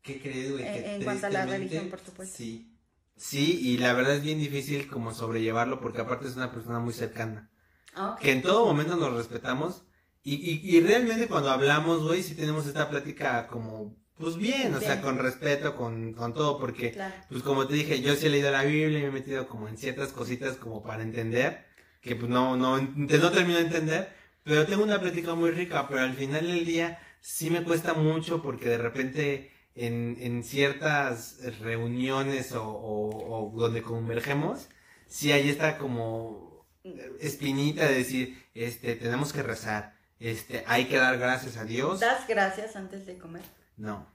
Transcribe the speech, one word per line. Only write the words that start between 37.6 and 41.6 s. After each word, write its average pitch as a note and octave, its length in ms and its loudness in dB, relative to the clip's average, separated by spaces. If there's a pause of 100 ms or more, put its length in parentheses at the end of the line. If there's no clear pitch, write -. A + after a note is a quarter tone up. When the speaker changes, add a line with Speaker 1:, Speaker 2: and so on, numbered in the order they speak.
Speaker 1:
de C3+ 60 6
decir, B2+ 500 -2 (100)
este, A#2 420 -4
"Tenemos A#2+ 360 -2
que C#3+ 100 -4
rezar, A2 540 -6 (240)
este, A#2 460 -6
hay B2 200 4
que C#3 120 4
dar B2+ 180 6
gracias B2 400 0
a A2 80 -8